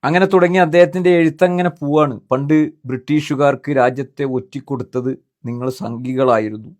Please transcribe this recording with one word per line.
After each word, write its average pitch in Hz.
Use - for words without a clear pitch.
അങ്ങനെ 180
തുടങ്ങി 180
അദ്ദേഹത്തിൻ്റെ 175
എഴുത്തങ്ങനെ 180
പോവാണ്. 143
"പണ്ട് 143
ബ്രിട്ടീഷുകാർക്ക് 143
രാജ്യത്തെ 131
ഒറ്റിക്കൊടുത്തത് 127
നിങ്ങൾ 120
സംഘികളായിരുന്നു. 117